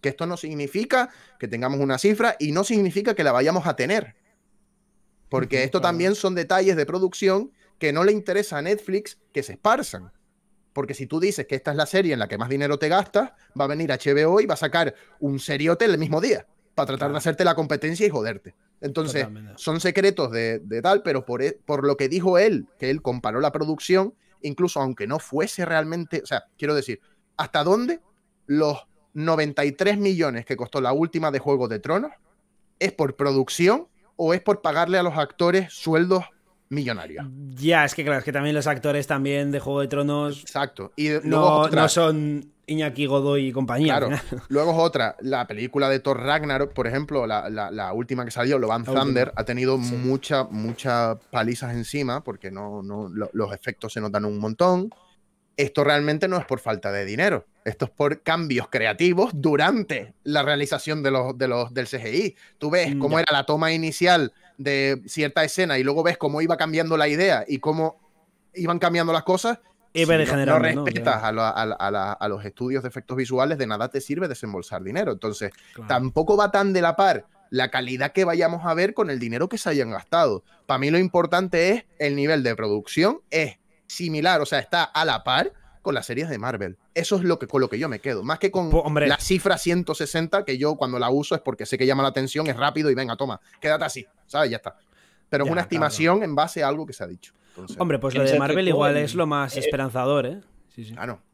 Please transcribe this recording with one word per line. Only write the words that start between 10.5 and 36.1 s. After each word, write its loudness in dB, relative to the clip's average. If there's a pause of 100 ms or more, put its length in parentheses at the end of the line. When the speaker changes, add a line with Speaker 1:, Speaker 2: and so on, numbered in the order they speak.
Speaker 1:
Porque -6
si -10
tú -2
dices 0
que -4
esta -4
es -2
la 2
serie 2
en -2
la -2
que -6
más -4
dinero 0
te 0
gastas, 2 (260)
va 2
a -2
venir -2
H 0
B 4
O 4
y 2
va 0
a -6
sacar 0 (260)
un -2
seriote 0
el 4
mismo 0
día 0 (280)
para 0
tratar -2
de -2
Speaker 2:
Claro. -2
Speaker 1:
hacerte 0
la 4
competencia -2
y 4
joderte. -6 (260)
Entonces, -2
Speaker 2:
Totalmente. -10
Speaker 1:
son -2
secretos 2
de, -2
de -6
tal, 4
pero -2
por -2
e-, -2
por 0
lo 2
que 0
dijo 2
él, 4 (120)
que -4
él -2
comparó -2
la 2
producción, 0 (260)
incluso -2
aunque -2
no -4
fuese -4
realmente, -2
o -14
sea, -4 (120)
quiero -2
decir, -4 (360)
¿hasta -2
dónde 0 (460)
los 2 (340)
noventa 0
y 0
tres 2
millones 0
que -4
costó -4
la 2
última 0
de 0
Juego 0
de -4
Tronos -2 (640)
es 0
por -2
producción 2 (280)
o 2
es 2
por 0
pagarle 2
a 2
los -2
actores 2
sueldos 2 (460)